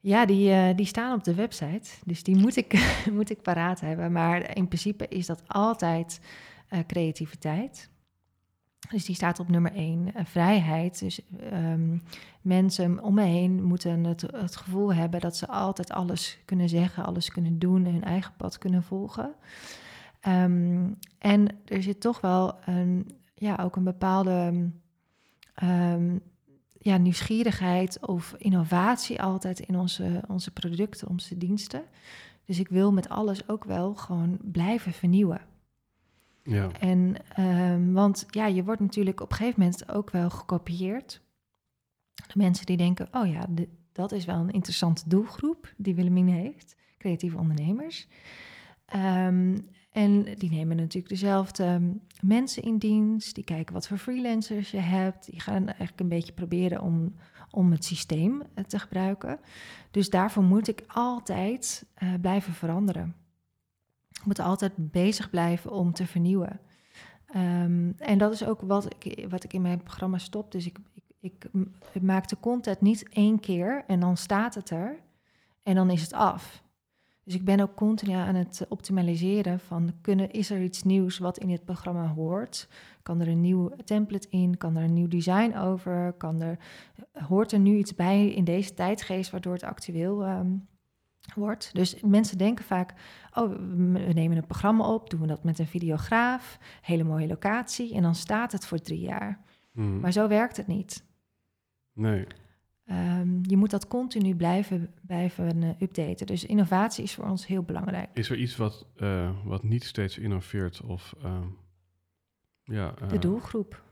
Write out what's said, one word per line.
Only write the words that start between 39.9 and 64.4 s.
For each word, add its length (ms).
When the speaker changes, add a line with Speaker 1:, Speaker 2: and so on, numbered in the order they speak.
Speaker 1:
ook 180
wel 200
gekopieerd. 880
De 240
mensen 280
die 100
denken, 360
"Oh 140
ja, 220
de-, 200
dat 200
is 120
wel 160
een 100
interessante 580
doelgroep 680
die 180
Willemien 340
heeft, 480
creatieve 400
ondernemers." 720
Ehm, 720
en 340
die 260
nemen 260
natuurlijk 320
dezelfde, 560
ehm, 260
mensen 420
in 160
dienst, 560
die 100
kijken 300
wat 120
voor 120
freelancers 720
je 80
hebt, 520
die 100
gaan 260
eigenlijk 340
een 80
beetje 240
proberen 500
om, 320
om 200
het 140
systeem, 580
eh, 100
te 140
gebruiken. 600
Dus 200
daarvoor 320
moet 260
ik 180
altijd, 1080
eh, 140
blijven 320
veranderen. 600
Ik 120
moet 140
altijd 380